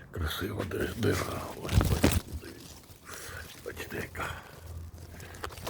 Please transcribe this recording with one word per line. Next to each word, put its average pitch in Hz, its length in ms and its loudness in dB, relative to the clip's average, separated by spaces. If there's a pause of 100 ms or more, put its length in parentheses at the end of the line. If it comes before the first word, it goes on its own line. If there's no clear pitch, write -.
(100)
красива 87 540 0
де-, - 320 0
дира. 104 460 2 (200)
Ось, - 140 6
бачите, - 440 8 (200)
дивіться. - 340 -12 (920)
Бачите, - 320 -6
яка - 340 -2 (1400)